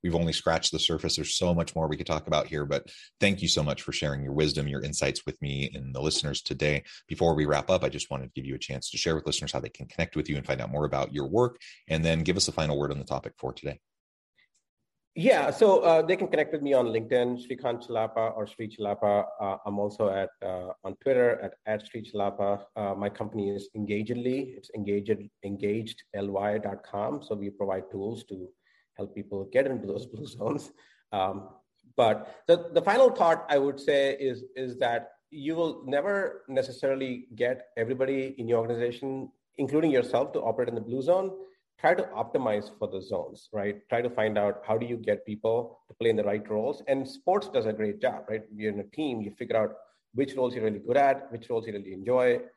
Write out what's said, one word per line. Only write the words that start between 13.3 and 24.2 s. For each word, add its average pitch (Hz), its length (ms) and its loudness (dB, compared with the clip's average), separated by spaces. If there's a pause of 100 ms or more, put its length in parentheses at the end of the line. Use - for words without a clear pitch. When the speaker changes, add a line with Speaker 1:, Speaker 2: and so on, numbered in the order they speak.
Speaker 1:
for 65 160 -6
today. 71 260 -8 (1300)
Speaker 2:
Yeah, 170 380 4
so, 196 280 8
uh, 165 220 8
they 170 140 4
can 185 140 -2
connect 151 240 2
with 147 80 -2
me 143 100 2
on 127 140 6
LinkedIn, 120 600 0
Srikant 120 400 -4
Chellappa 113 480 0
or 107 140 -6
Sri 107 260 -10
Chellappa. 101 520 2 (160)
Uh, 98 240 -2
I'm 101 120 -4
also 104 300 0
at, 95 220 0 (120)
uh, 92 280 -6 (160)
on 95 180 -8
Twitter 123 380 4
at, 95 120 -8 (120)
at 107 200 -2
Sri 113 160 -12
Chellappa. 101 600 -2 (160)
Uh, 101 180 -2
my 101 140 -2
company 104 400 -4
is 101 260 -6
Engagedly. 120 800 -2